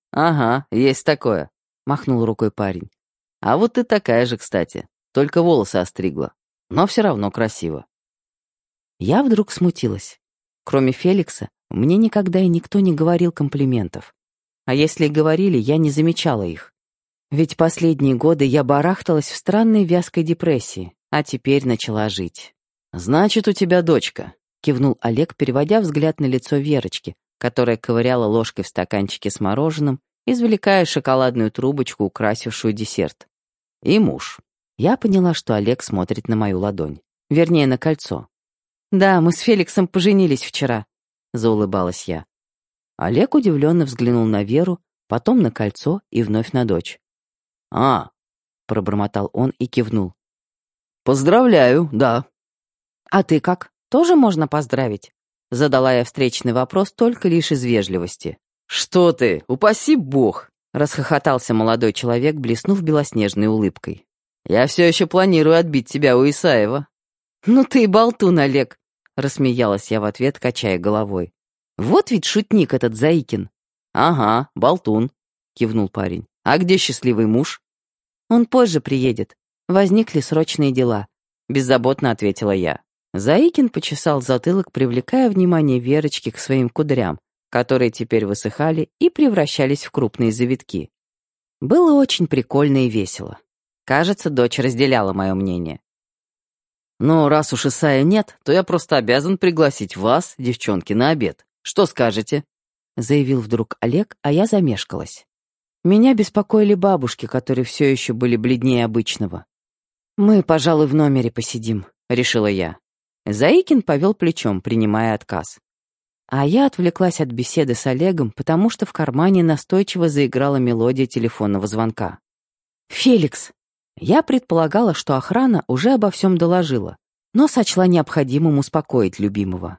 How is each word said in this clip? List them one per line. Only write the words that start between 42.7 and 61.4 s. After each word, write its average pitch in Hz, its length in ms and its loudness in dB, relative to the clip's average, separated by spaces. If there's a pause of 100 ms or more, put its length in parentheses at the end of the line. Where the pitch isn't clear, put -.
Олег 120 380 0
удивлённо 165 500 2
взглянул 120 400 0
на 104 180 0
Веру, 165 360 -2 (280)
потом 220 340 0
на 120 100 2
кольцо 127 580 -4
и 117 140 -2
вновь 110 300 -2
на 123 120 0
дочь. 90 340 -4 (720)
"А", 123 380 0 (580)
пробормотал 101 640 -4
он 127 260 -2
и 127 80 -4
кивнул. 107 460 -4 (920)
"Поздравляю, 151 880 4
да". 120 340 0 (840)
"А 190 140 2
ты 160 160 2
как? - 320 -4 (180)
Тоже 339 260 4
можно 190 320 2
поздравить?" 127 640 -4 (400)
Задала 131 420 2
я 120 100 2
встречный 123 500 -2
вопрос 131 380 0
только 233 360 0
лишь 165 240 0
из 131 120 -2
вежливости. 92 760 -4 (360)
"Что 175 360 2
ты, 98 360 0
упаси 214 480 2
бог!" 135 540 0 (240)
расхохотался 143 800 0